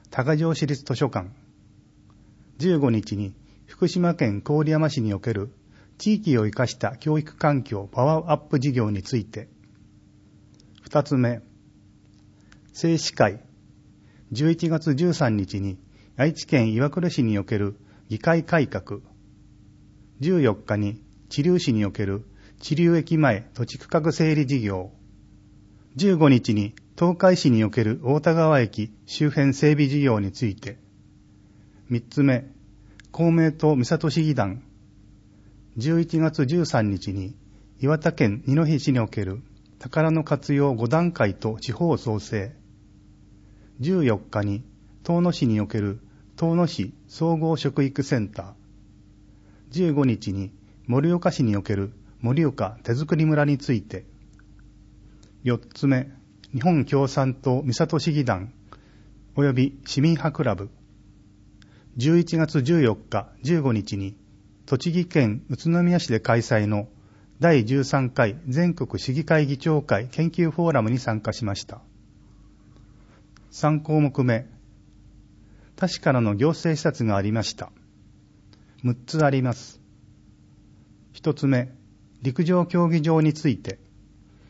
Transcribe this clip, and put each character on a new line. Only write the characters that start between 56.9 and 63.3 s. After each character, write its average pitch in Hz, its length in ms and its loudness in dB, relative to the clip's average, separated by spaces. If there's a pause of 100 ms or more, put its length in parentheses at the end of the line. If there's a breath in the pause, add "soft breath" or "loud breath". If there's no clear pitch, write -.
産 131 240 0
党 127 320 -2
三 135 220 -2
郷 160 120 -2
市 156 140 -2
議 147 100 0
団、 104 300 -4 (840 loud breath)
お 143 80 2
よ 139 80 2
び 131 340 0
市 - 140 -4
民 160 140 4
派 151 180 -2
ク 147 140 -4
ラ 104 100 0
ブ。 98 140 -12 (1300 soft breath)
十 151 200 2
一 165 200 0
月 151 260 0
十 165 180 2
四 113 140 4
日、 - 380 -8 (100)